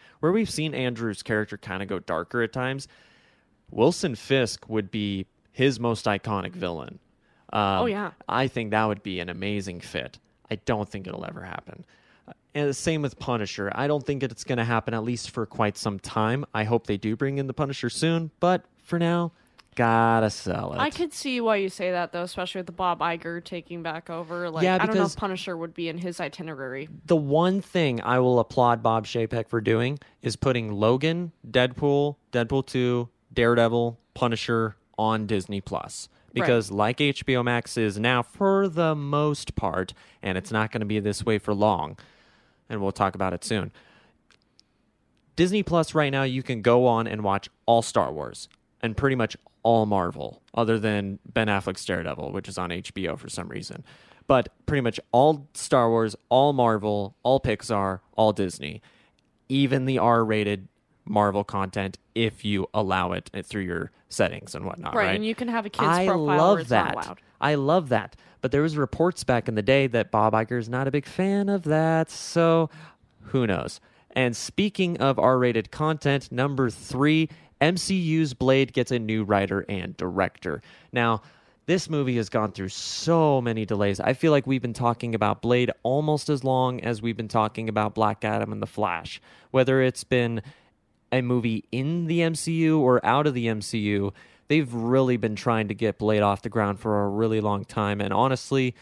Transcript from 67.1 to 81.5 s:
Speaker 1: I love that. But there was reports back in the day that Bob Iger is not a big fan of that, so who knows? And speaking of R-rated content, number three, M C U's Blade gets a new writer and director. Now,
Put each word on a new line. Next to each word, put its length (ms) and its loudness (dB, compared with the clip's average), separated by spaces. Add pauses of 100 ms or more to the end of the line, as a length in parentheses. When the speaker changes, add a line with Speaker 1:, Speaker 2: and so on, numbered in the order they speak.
Speaker 1:
I 160 2
love 320 2
that. 260 -2 (260)
But 120 -2
there 100 4
was 140 0
reports 480 0
back 240 0
in 60 -2
the 80 0
day 260 4
that 220 0
Bob 220 4
Iger 260 2
is 100 -6
not 200 -2
a 20 -4
big 160 -2
fan 420 0
of 160 0
that, 460 2
so 600 2 (560)
who 200 0
knows? 340 -2 (340)
And 220 0
speaking 640 -2
of 200 2
R-rated 520 4
content, 600 -2
number 400 0
three, 580 2 (320)
M 160 4
C 180 -2
U's 400 2
Blade 380 4
gets 180 0
a 80 0
new 260 -2
writer 440 2
and 280 -6
director. 640 -4 (320)
Now, 300 0 (440)